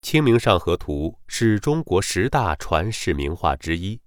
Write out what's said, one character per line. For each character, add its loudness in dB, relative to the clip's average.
《清 2
明 6
上 4
河 0
图》 -4
是 2
中 -2
国 2
十 0
大 0
传 -2
世 -4
名 -2
画 0
之 -4
一 -8